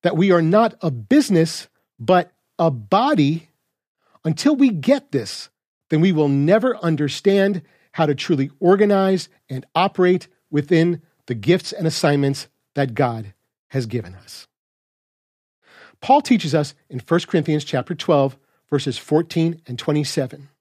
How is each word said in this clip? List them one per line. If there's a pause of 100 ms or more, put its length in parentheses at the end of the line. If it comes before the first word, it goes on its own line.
that
we
are
not
a
business, (320)
but (280)
a
body, (720)
until
we
get
this, (400)
then
we
will
never
understand (320)
how
to
truly
organize (200)
and
operate (220)
within (260)
the
gifts
and
assignments (280)
that
God (360)
has
given
us. (1500)
Paul
teaches
us (140)
in
First
Corinthians
chapter
twelve, (320)
verses
fourteen
and
twenty-seven. (120)